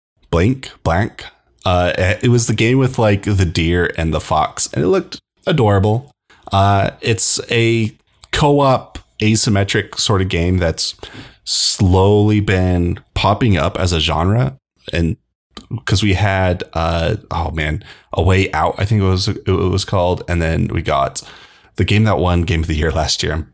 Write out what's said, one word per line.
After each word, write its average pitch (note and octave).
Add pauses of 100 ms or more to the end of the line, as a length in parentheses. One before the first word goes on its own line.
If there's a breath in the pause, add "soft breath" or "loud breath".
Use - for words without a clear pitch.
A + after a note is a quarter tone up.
(300)
Blank, A2+ (120)
Blank. F#2 (400)
Uh, F2+ (280)
it B2+
was A#2+
the A#2
game A#2
with, C3
like, G#2
the F#2+
deer E2+
and D#2+
the D2+
fox, -
and -
it -
looked F#3 (280)
adorable. A2 (400 soft breath)
Uh, G2 (100)
it's - (120)
a A#2 (360)
co-op C#3+ (240)
asymmetric G#2+
sort G2
of F#2+
game F2
that's E2 (480 loud breath)
slowly G#2
been F#2 (140)
popping G#2
up D#2
as F2
a E2
genre, G2 (340)
and E2 (680)
'cause -
we G2
had, F#2 (100)
uh, E2 (140)
oh E2
man, D#2 (300 loud breath)
A -
Way F#2+
Out, E2
I G2+
think G#2+
it G2
was, F#2+
it -
was F#2
called, F2+
and F2
then E2
we E2
got C#2 (540 loud breath)
the F#2+
game G#2
that G2
won F2
Game E2
of D#2
the E2
Year D#2
last D#2
year. E2
I'm D#2+